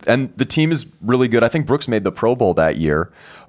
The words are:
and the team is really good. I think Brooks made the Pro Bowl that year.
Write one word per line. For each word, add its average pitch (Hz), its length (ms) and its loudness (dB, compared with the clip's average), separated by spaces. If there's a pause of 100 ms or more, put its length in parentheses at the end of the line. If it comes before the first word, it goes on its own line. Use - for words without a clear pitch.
and 127 300 0
the - 80 -2
team 160 260 0
is 160 140 -2 (160)
really 123 260 2
good. 117 160 2
I 113 60 4
think 151 180 -2
Brooks 143 220 -2
made 104 160 -2
the 95 80 0
Pro 117 220 0
Bowl 107 180 0
that 80 240 0
year. 78 340 -2 (380)